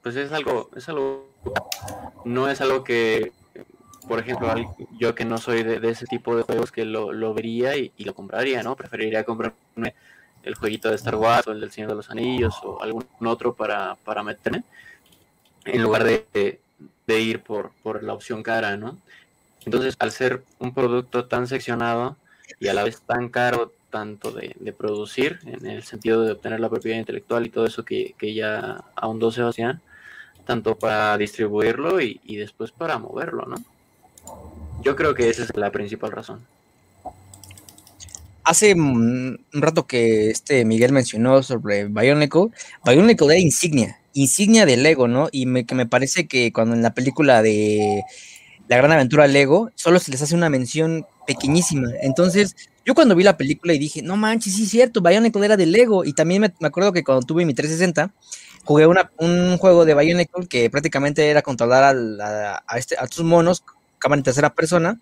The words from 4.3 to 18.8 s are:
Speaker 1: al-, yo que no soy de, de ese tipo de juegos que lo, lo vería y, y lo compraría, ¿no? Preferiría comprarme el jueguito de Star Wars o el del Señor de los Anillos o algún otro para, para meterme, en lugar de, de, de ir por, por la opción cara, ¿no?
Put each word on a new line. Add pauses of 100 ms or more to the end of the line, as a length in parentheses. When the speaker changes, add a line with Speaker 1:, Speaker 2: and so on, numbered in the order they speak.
Speaker 1:
al-, (320)
yo
que
no
soy
de,
de
ese
tipo
de
juegos
que
lo,
lo
vería
y,
y
lo
compraría,
¿no?
Preferiría
comprarme (480)
el
jueguito
de
Star
Wars
o
el
del
Señor
de
los
Anillos
o
algún (180)
otro
para, (100)
para
meterme, (1000)
en
lugar
de,
de, (460)
de
ir
por, (140)
por
la
opción
cara,
¿no? (640)